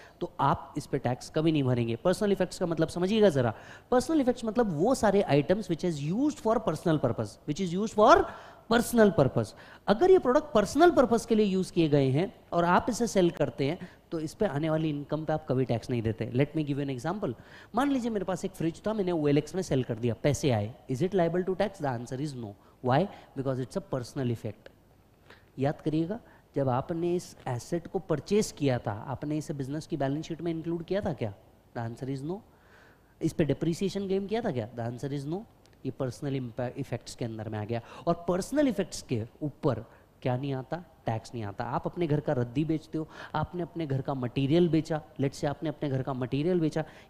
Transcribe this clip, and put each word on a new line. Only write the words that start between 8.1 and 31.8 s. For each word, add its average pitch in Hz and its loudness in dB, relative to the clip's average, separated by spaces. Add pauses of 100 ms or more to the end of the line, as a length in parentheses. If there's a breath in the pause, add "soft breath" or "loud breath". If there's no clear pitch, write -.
personal 226 6
purpose। 127 2 (400 loud breath)
अगर 233 6
ये 370 10
प्रोडक्ट 285 2
पर्सनल 277 6
पर्पस 233 4
के 233 4
लिए 214 6
यूज़ 185 0
किए 165 4
गए 139 6
हैं 165 0 (180)
और 170 4
आप 180 4
इसे 233 0
सेल 180 4
करते 143 -2
हैं, 180 -8 (220 loud breath)
तो 165 -6
इस 156 -8
पे 214 -2
आने 156 -2
वाली 160 0
इनकम 147 -4
पे 156 -2
आप 156 -4
कभी 127 2
टैक्स 123 -2
नहीं 120 -2
देते। 113 -2
Let 135 2
me 156 0
give 139 -2
you 143 -4
an 131 -6
example। 170 -4 (400 loud breath)
मान 277 0
लीजिए 240 0
मेरे 202 -2
पास 185 -4
एक 185 -4
फ्रिज 160 -4
था, 214 -2
मैंने 190 0
ओएलएक्स 147 2
में 185 -2
सेल 139 0
कर 120 -4
दिया, 113 -2
पैसे 143 0
आए, 107 0 (160)
is 127 -2
it 180 0
liable 175 2
to 185 -2
tax? 202 -4
The 131 -2
answer 127 -6
is 131 -10
no। 104 -10 (320 soft breath)
Why? 135 4 (320 loud breath)
Because 131 -2
it's 151 -6
a 185 -10 (120)
personal 127 -4
effect। 113 -6 (840 soft breath)
याद 135 -2
करिएगा, 165 -2 (360 soft breath)
जब 139 2
आपने 165 0
इस - -8 (120)
एसेट 131 -6
को - -6
परचेज 180 0
किया 131 0
था, 110 -6
आपने 147 -4
इसे 151 -6
बिजनेस 139 -8
की 165 -6
बैलेंस 139 -2
शीट 160 -10
में 170 -2
इंक्लूड 165 -4
किया 185 -2
था 202 -4
क्या? 113 -6 (420)
The 117 -6